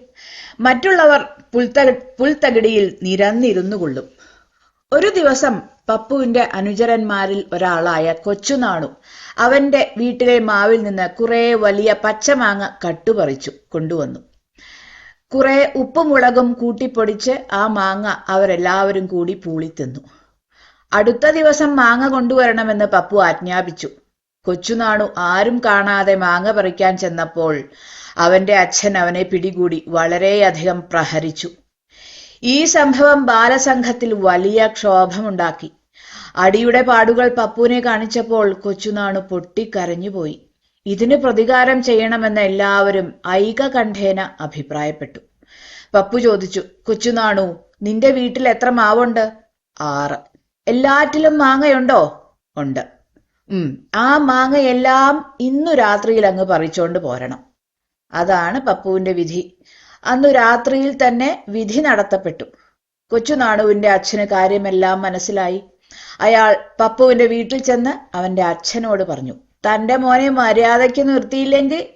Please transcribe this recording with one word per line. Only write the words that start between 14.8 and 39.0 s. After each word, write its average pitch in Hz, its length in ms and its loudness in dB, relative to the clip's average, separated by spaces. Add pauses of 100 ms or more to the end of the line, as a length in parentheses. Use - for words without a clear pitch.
കുറെ 269 420 2
ഉപ്പും 302 320 -2
മുളകും 247 440 0
കൂട്ടിപ്പൊടിച്ച് 226 800 -4 (220)
ആ 202 140 0
മാങ്ങ 202 480 -4 (140)
അവരെല്ലാവരും 190 800 0
കൂടി 180 280 -4
പൂളി 160 460 -8
തിന്നു. 131 200 -10 (920)
അടുത്ത 233 380 2
ദിവസം 302 460 2
മാങ്ങ 247 320 2
കൊണ്ടുവരണമെന്ന് 240 760 0
പപ്പു 202 380 2
ആജ്ഞാപിച്ചു. 175 680 -4 (580)
കൊച്ചുനാണു 208 720 -2
ആരും 202 460 0
കാണാതെ 202 500 2
മാങ്ങ 185 360 0
പറിക്കാൻ 185 460 0
ചെന്നപ്പോൾ 165 640 -4 (540)
അവന്റെ 190 400 4
അച്ഛൻ 190 420 0
അവനെ 175 240 -2
പിടികൂടി 175 680 -4
വളരെയധികം 175 920 0
പ്രഹരിച്ചു. 165 680 -4 (920)
ഈ 269 220 0
സംഭവം 285 640 4
ബാലസംഘത്തിൽ 240 880 0
വലിയ 196 520 2
ക്ഷോഭമുണ്ടാക്കി. 185 1040 -2 (640)
അടിയുടെ 226 460 4
പാടുകൾ 233 460 4
പപ്പുവിനെ 240 520 0
കാണിച്ചപ്പോൾ 226 720 -2
കൊച്ചുനാണു 202 680 -6